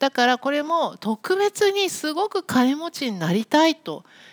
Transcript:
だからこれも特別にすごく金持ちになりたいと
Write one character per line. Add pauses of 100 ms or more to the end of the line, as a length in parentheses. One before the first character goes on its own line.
だ
か
ら
こ
れ
も
特
別
に
す
ご
く
金
持
ち
に
な
り
た
い
と (280)